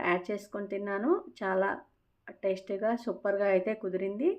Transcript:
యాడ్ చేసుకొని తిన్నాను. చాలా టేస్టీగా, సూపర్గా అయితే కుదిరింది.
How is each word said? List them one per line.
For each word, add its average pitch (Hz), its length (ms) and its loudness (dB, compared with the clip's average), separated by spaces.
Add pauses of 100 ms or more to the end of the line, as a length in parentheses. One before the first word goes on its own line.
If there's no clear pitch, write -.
యాడ్ 180 240 0
చేసుకొని 202 420 -6
తిన్నాను. 202 440 -2 (220)
చాలా 190 340 0 (720)
టేస్టీగా, 196 580 0
సూపర్గా 202 540 0
అయితే 190 260 4
కుదిరింది. 196 640 0